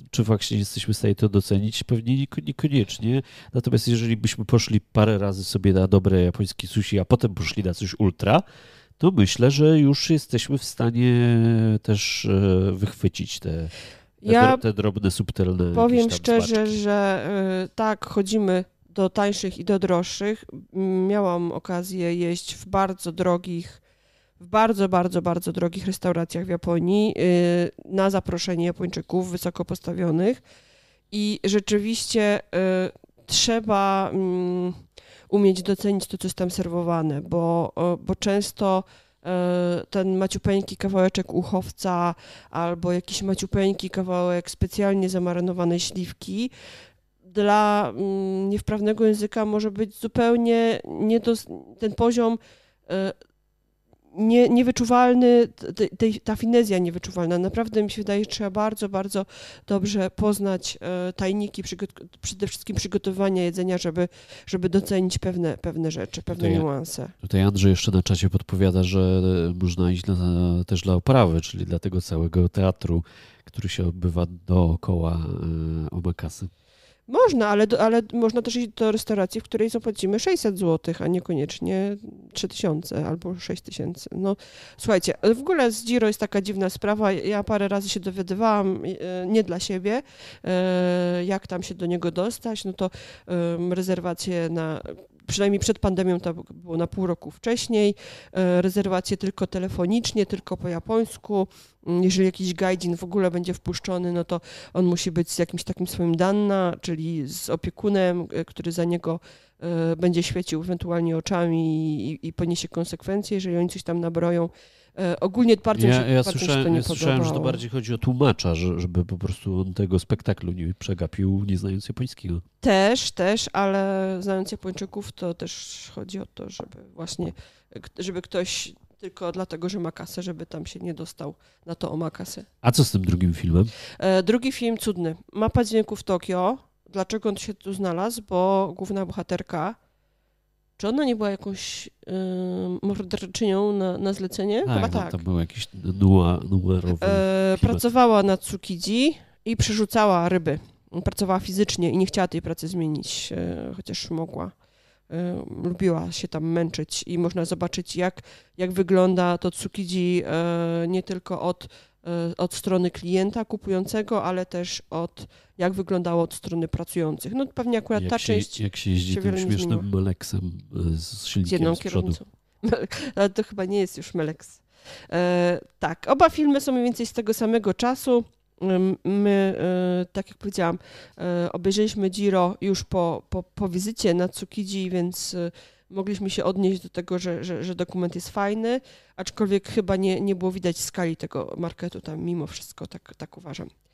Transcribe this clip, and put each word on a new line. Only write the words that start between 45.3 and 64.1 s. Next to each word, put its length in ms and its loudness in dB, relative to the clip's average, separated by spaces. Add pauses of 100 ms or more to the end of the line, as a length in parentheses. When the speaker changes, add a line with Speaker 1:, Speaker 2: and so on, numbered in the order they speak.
Speaker 2:
śliwki 680 -6 (760)
dla, 720 4
mm, 540 -2
niewprawnego 560 2
języka 380 2
może 260 0
być 300 -4
zupełnie 840 2
nie 360 2
do, 120 2 (460)
ten 160 -4
poziom, 440 2 (520)
e, 220 -2 (1080)
nie, 300 6
niewyczuwalny, 1000 6
t-, 240 -12
t-, 240 0
tej, 240 2
ta 160 -4
finezja 420 2
niewyczuwalna. 600 -2
Naprawdę 440 0
mi 80 -2
się 120 -8
wydaje, 220 0
że 60 -8
trzeba 200 -6
bardzo, 380 -2
bardzo 380 -4 (400)
dobrze 440 0
poznać, 720 -2
e, 320 -4
tajniki, 500 -4
przygot-, 420 -10 (160)
przede 260 -6
wszystkim 300 -8
przygotowania 680 0
jedzenia, 360 -2
żeby, 300 -2 (380)